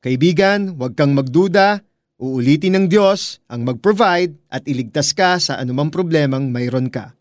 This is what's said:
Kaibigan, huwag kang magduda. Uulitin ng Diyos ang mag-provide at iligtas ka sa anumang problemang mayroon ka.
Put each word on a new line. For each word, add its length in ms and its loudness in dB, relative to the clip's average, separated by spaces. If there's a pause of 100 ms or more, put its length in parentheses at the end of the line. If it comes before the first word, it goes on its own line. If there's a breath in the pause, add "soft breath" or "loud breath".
Kaibigan, 720 0
huwag 240 -8
kang 160 2
magduda. 720 2 (320)
Uulitin 640 0
ng 80 2
Diyos 560 0
ang 240 -8
mag-provide 640 0 (160)
at 160 -10
iligtas 480 -4
ka 240 2
sa 240 -4
anumang 320 -2
problemang 560 0
mayroon 400 -2
ka. 320 -10